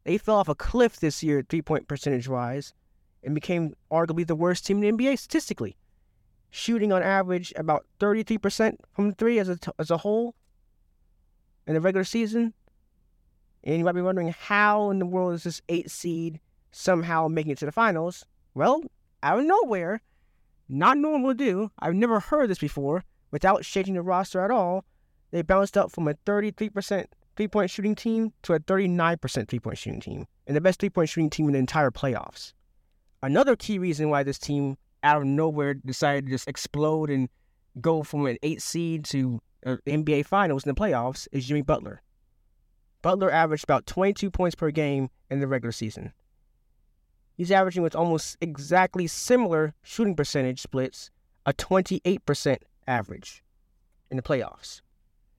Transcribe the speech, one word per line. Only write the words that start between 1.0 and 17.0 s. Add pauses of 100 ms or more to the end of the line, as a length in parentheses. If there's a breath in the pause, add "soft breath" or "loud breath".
year
three-point
percentage-wise (500)
and
became (160)
arguably
the
worst
team
in
the
N
B
A
statistically, (760)
shooting
on
average
about (120)
thirty-three
percent (100)
from
three
as
a
t-,
as
a
whole (1300)
in
the
regular
season. (1120)
And
you
might
be
wondering,
how
in
the
world
is
this
eight
seed (300)
somehow